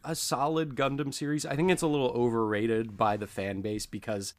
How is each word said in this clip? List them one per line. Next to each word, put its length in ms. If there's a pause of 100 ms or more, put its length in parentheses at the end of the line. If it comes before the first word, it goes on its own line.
a 140
solid 580
Gundam 400
series. 320
I 80
think 160
it's 120
a 40
little 220
overrated 880
by 200
the 120
fan 320
base 260
because 520